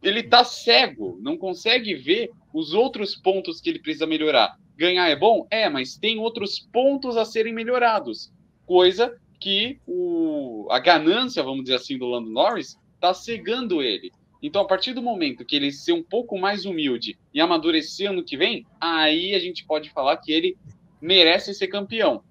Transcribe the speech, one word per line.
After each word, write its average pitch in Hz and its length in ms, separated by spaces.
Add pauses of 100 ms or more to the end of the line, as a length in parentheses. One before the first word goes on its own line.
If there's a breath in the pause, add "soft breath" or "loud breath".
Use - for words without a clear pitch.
ele 208 200
tá 240 220
cego, 233 760
não 143 160
consegue 208 580
ver 170 360 (240)
os 156 180
outros 214 420
pontos 185 460
que - 80
ele 165 100
precisa 151 280
melhorar. 151 500 (200)
Ganhar 180 320
é 151 80
bom? 202 340
É, 214 180
mas 135 280
tem 220 220
outros 220 400 (140)
pontos 262 460
a 220 80
serem 220 260
melhorados. 226 800 (320)
Coisa 180 500 (240)
que 208 480
o, 262 840
a 123 80
ganância, 170 640
vamos 135 220
dizer 127 120
assim, 127 220
do 123 80
Lando 120 240
Norris 165 460 (240)
tá 180 140
cegando 214 680
ele. 107 280 (320)
Então, 156 200
a 190 40
partir 190 280
do 247 80
momento 175 420
que - 100
ele 143 160
ser 143 220
um 170 100
pouco 226 360
mais 196 260
humilde 131 540 (160)
e 143 60
amadurecer 165 680
ano 180 140
que - 120
vem, 220 300 (140)
aí 165 540
a 190 40
gente 175 260
pode 151 260
falar 147 260
que - 160
ele 175 240 (440)
merece 180 540
ser 190 140
campeão. 196 640